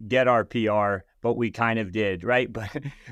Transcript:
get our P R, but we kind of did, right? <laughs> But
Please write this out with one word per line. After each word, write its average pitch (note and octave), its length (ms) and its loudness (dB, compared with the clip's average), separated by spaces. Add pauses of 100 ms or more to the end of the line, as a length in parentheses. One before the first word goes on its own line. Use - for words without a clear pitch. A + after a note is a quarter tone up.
get B2 220 2
our A#2 160 4
P A2+ 240 -2
R, G2+ 380 0 (160)
but A#2 160 0
we A#2 120 0
kind A2+ 300 0
of F#2+ 140 -6
did, G2 320 -2
right? B2 260 2
<laughs> - 0 -
But A2 320 -10 (280)